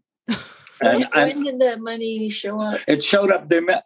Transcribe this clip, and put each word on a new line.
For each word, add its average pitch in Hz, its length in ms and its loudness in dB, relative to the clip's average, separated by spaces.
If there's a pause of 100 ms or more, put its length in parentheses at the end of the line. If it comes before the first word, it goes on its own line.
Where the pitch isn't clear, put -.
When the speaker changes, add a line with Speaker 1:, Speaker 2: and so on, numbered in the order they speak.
(280)
Speaker 1:
<laughs> 233 80 -2 (460)
Speaker 2:
And 240 180 4
Speaker 3:
When, 254 140 0
Speaker 2:
I 294 140 4
Speaker 3:
when 285 160 -2
did 262 160 -2
the 247 200 2
money 226 500 -6
show 208 300 -6
up? 214 260 -4
Speaker 2:
It 147 160 0
showed 202 300 2
up. 160 160 -2
The, 170 120 4 (260)